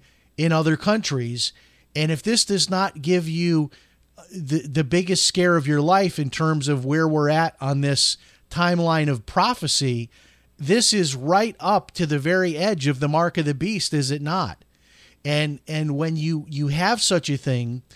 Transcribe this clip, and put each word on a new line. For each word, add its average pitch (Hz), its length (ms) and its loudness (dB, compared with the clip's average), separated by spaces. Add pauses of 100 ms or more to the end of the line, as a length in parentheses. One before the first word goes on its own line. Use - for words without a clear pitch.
(380)
in 165 140 2
other 160 260 2
countries. 127 720 -2 (440)
And 156 160 0
if 156 100 -4
this 226 240 0
does 196 240 0
not 185 320 -2
give 170 260 0
you 160 440 0 (600)
the, 151 360 -4
the 151 160 -2
biggest 175 420 0
scare 180 300 2
of 143 120 0
your 147 140 2
life 180 380 2
in 139 100 -2
terms 156 380 0
of 135 180 0
where 156 220 2
we're 151 220 2
at 160 300 0
on 139 220 -2
this 143 360 0 (320)
timeline 170 600 2
of 123 160 -2
prophecy, 143 840 0 (480)
this 196 360 2
is 165 220 0
right 185 440 0
up 190 320 0
to 175 140 -2
the 147 140 0
very 170 380 0
edge 170 300 0
of 135 120 0
the 143 80 0
mark 165 300 0
of 160 80 0
the 147 80 0
beast, 170 400 -4
is 139 180 0
it 143 100 -4
not? 151 420 -4 (600)
And, 147 440 -2
and 151 300 -2
when 160 180 -2
you, 156 320 -2
you 147 200 -4
have 185 340 0
such 175 280 0
a 139 80 0
thing 123 440 -2 (140)